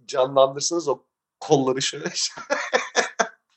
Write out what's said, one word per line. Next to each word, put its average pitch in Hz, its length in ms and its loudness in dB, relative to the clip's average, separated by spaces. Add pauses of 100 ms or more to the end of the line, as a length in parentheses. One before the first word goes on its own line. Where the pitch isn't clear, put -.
canlandırsanız 139 800 2
o 127 180 -2 (340)
kolları 135 420 4
şöyle 151 240 -6
<laughs> 180 60 -8 (1500)